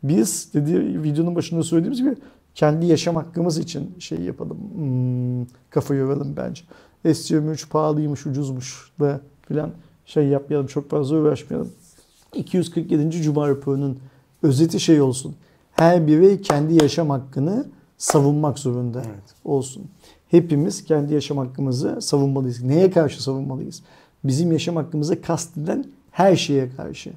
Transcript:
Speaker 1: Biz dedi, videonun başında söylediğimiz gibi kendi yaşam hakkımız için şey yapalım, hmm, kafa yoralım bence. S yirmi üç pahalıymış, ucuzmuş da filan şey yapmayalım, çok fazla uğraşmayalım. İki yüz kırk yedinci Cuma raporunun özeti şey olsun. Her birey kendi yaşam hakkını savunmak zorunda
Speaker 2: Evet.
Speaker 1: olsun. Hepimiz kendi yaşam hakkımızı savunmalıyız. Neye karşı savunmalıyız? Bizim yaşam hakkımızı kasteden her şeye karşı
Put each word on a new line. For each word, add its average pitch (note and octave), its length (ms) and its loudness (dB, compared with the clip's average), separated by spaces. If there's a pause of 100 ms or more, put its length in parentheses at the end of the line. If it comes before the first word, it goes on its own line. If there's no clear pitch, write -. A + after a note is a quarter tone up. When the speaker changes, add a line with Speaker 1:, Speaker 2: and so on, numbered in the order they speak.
Speaker 1:
Biz F3+ 520 0
dedi, D#3+ 480 0
videonun D#3 320 0
başında E3 280 -2
söylediğimiz F#3 400 0
gibi C4+ 120 2 (400)
kendi D#3 320 2
yaşam E3 300 2
hakkımız E3 420 -2
için E3 400 -8
şey E3 220 -10
yapalım, - 380 -8 (160)
hmm, B2 720 -2 (240)
kafa - 240 -2
yoralım C#3 420 -2
bence. B2 260 -8 (520)
S E3 200 -4
yirmi D#3 160 0
üç D#3 200 -10
pahalıymış, D3+ 560 0
ucuzmuş C3+ 640 -8 (100)
da C#3+ 200 0 (280)
filan D3+ 220 -4 (360)
şey D3+ 200 2
yapmayalım, C#3 400 0
çok C#3+ 240 -6
fazla D3+ 260 0
uğraşmayalım. D3+ 560 0 (600)
İki F#3 220 -4
yüz F3 140 0
kırk E3+ 200 -4
yedinci D#3+ 320 0
Cuma D3 260 0
raporunun C#3 500 -2 (440)
özeti E3 380 4
şey D#3 200 4
olsun. C3+ 340 -2 (380)
Her E3 340 6
birey F3+ 340 8
kendi D#3 420 4
yaşam D3 280 2
hakkını D3 560 -4 (320)
savunmak D3 600 2
zorunda B2 480 -4
Speaker 2:
Evet. G2+ 280 -16 (100)
Speaker 1:
olsun. C3 380 -4 (460)
Hepimiz E3 560 2
kendi D3 300 0
yaşam C#3+ 240 -2
hakkımızı C3+ 640 -4
savunmalıyız. C3+ 600 0
Neye D#3 280 4
karşı D#3+ 320 0
savunmalıyız? C3+ 600 -6 (420)
Bizim D3 280 0
yaşam E3+ 240 -2
hakkımızı E3 460 -2
kasteden E3+ 640 -6 (260)
her F#3 260 4
şeye C3+ 340 0
karşı - 460 -14